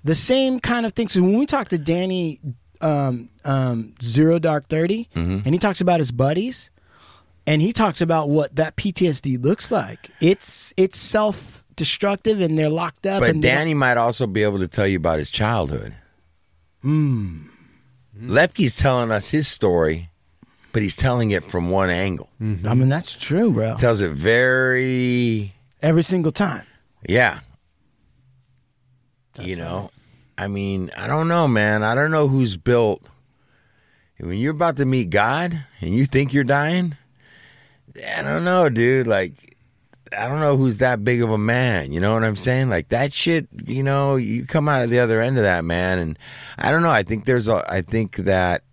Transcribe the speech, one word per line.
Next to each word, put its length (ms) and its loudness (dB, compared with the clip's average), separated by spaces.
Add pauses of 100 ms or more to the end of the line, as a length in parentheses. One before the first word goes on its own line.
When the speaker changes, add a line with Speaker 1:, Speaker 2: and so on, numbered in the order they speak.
Speaker 1:
the 120 0
same 440 0
kind 260 -2
of 80 -4
things. 200 -4
So 80 4
when 160 4
we 80 2
talk 240 -2
to 80 -2
Danny, 600 -2 (420)
um, 480 -2 (160)
um, 560 -2
Zero 380 4
Dark 280 -2
Thirty, 480 -2
Speaker 2:
Mm-hmm. 300 -2
Speaker 1:
and 80 2
he 60 0
talks 220 -2
about 180 2
his 120 -2
buddies, 600 -2 (760)
and 160 2
he 120 2
talks 280 0
about 280 0
what 260 0
that 220 -2
P 160 -4
T 160 2
S 100 -2
D 180 -2
looks 340 0
like. 380 -6 (120)
It's, 560 0
it's 200 2
self 640 -2 (240)
destructive 560 0
and 180 2
they're 100 2
locked 380 -6
up 140 0
Speaker 2:
But 100 2
Speaker 1:
and 120 0
they 60 4
don't 80 2
Speaker 2:
Danny 160 0
might 240 2
also 300 0
be 160 0
able 160 0
to 80 0
tell 200 0
you 100 2
about 200 2
his 140 -4
childhood. 640 -2 (920)
Speaker 1:
Hmm. 640 -2 (720)
Speaker 2:
Lepke's 560 2
telling 360 2
us 180 0
his 180 0
story, 600 2 (640)
but 100 0
he's 120 -2
telling 360 0
it 120 -2
from 280 -4
one 180 2
angle. 400 -4 (120)
Speaker 3:
Mm-hmm. 260 -4
Speaker 1:
I 80 0
mean, 140 4
that's 260 -4
true, 360 0
bro. 260 -2
Speaker 2:
Tells 240 2
it 100 0
very 1400 0 (280)
Speaker 1:
Every 220 4
single 280 0
time. 340 -4 (440)
Speaker 2:
Yeah. 300 2 (1900)
Speaker 1:
That's 160 -12
Speaker 2:
You 60 -6
know? 240 -8 (580)
Speaker 1:
right. 80 -6
Speaker 2:
I 20 -6
mean, 500 -6
I 100 -10
don't 200 -2
know, 200 2
man. 360 2
I 120 0
don't 160 0
know 160 2
who's 300 0
built. 440 2 (1160)
When 180 -6
you're 140 -2
about 260 -2
to 80 0
meet 240 0
God 560 0 (160)
and 140 -2
you 100 4
think 280 0
you're 100 2
dying, 520 0 (1200)
I 40 -6
don't 220 -4
know, 260 4
dude. 380 2
Like, 260 0 (840)
I 100 -4
don't 140 -4
know 160 4
who's 220 2
that 240 0
big 200 2
of 80 0
a 60 2
man. 540 0
You 80 -4
know 140 2
what 100 0
I'm 120 0
saying? 340 0
Like, 200 -2
that 240 -2
shit, 340 0 (180)
you 160 -4
know, 360 0
you 280 -2
come 240 0
out 140 2
of 80 -2
the 80 4
other 220 2
end 160 0
of 60 4
that, 220 2
man. 340 0
And 200 -4 (400)
I 100 0
don't 140 2
know. 80 2
I 120 2
think 220 -6
there's 220 2
a, 240 0
I 100 -2
think 360 -4
that 560 0